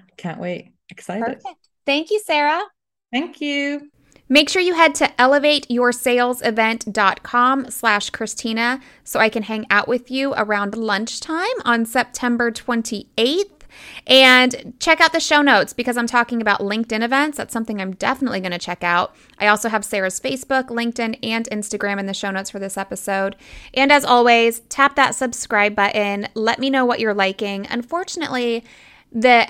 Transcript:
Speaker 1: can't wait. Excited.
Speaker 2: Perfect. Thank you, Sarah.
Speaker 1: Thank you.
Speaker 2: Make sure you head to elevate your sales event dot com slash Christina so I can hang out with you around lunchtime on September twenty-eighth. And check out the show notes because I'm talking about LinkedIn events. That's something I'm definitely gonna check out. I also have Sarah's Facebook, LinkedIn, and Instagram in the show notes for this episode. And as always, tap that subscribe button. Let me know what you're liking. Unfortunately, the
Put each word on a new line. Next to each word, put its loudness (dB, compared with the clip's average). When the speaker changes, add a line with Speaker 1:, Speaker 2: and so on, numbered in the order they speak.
Speaker 1:
can't -10
wait. -10
Excited. -10
Speaker 2:
Perfect. -10
Thank -2
you, 0
Sarah. 0
Speaker 1:
Thank -6
you. -4
Speaker 2:
Make 4
sure 0
you 2
head 4
to 0
elevate 4
your 2
sales 0
event -2
dot 0
com 0
slash -2
Christina -4
so -4
I 4
can -4
hang -6
out 2
with -4
you -2
around -2
lunchtime -4
on 0
September -2
twenty-eighth. -2
And 6
check 2
out 4
the 2
show 2
notes 4
because -4
I'm -2
talking 0
about 0
LinkedIn -2
events. 0
That's -8
something -6
I'm -6
definitely -2
gonna -4
check -8
out. 0
I -2
also 2
have -2
Sarah's -4
Facebook, -4
LinkedIn, -4
and -4
Instagram -4
in -6
the -6
show -6
notes -6
for -12
this -8
episode. -4
And 4
as 6
always, 4
tap 0
that 2
subscribe -2
button. 0
Let -2
me -2
know 2
what 0
you're 0
liking. -2
Unfortunately, -6
the 6